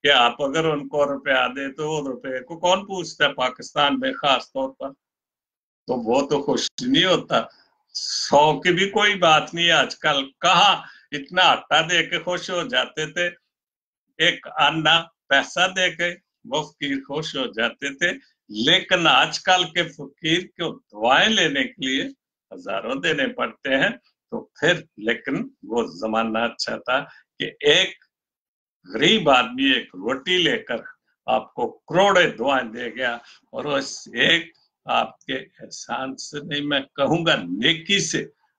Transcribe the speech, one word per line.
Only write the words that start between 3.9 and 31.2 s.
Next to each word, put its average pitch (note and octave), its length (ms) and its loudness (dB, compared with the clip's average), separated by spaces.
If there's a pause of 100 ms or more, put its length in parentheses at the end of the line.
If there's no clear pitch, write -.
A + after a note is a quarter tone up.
में C3 120 -2
खास C3+ 420 0
तौर C3+ 140 -4
पर, C#3 220 -12 (960)
तो B2 80 -2
वो B2 280 0
तो C#3 200 -2
खुश B2 280 -2 (120)
नहीं C#3+ 220 2
होता। D3+ 460 0 (380)
सौ - 680 2
की F3+ 140 2
भी F#3+ 140 2
कोई G#3 280 2
बात D#3+ 400 4
नहीं E3+ 160 2
आजकल, C#3 680 0
कहाँ F#3 440 4 (280)
इतना D#3+ 300 -2
आटा D3+ 400 4
दे E3 200 0
के E3 160 -4
खुश F3+ 320 -6
हो F3 140 -2
जाते B2+ 480 -4
थे, F3 220 -4 (880)
एक E3 280 0
आना D#3 500 2 (300)
पैसा C#3 380 2
दे F#3 240 0
के F3 340 -6 (220)
वो C#3+ 160 -4
फकीर C#3 380 -8
खुश D3 360 -8
हो C3 100 -4
जाते A#2 480 -4
थे। F3 240 -2 (320)
लेकिन E3+ 560 2
आजकल D#3+ 580 2
के F3 180 -4
फकीर D#3+ 640 -4
को - 260 -8
दुआएं B2+ 560 2
लेने D#3 360 0
के B2+ 220 -10
लिए C3+ 160 -2 (500)
हजारों G#2+ 480 -6
देने D#3 260 0
पड़ते B2 480 -4
हैं। F3+ 220 0 (340)
तो - 300 -12
फिर, E3+ 280 0 (100)
लेकिन C3 640 -6
वो A2+ 340 -4
जमाना A2 460 -2
अच्छा A#2 340 -6
था C3 220 -2 (400)
कि - 220 -8
एक E3+ 320 4 (920)
गरीब D#3 420 2
आदमी B2+ 440 4
एक A#2+ 220 -2
रोटी C3+ 440 -4
लेकर B2+ 460 -2 (440)